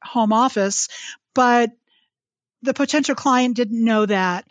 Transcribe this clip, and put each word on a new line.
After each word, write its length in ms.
home 300
office. 560
But 360
the 140
potential 400
client 420
didn't 260
know 240
that. 440